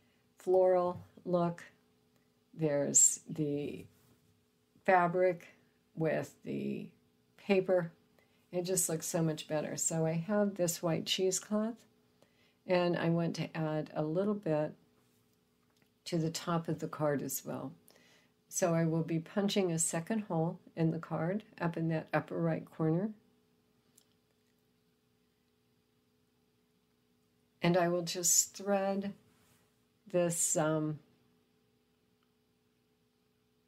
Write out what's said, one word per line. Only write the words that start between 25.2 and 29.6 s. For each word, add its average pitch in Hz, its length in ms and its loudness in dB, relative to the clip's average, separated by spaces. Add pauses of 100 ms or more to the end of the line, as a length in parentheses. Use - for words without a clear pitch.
And 175 140 4
I 170 120 4
will 175 140 0
just - 540 0
thread 196 560 -2 (920)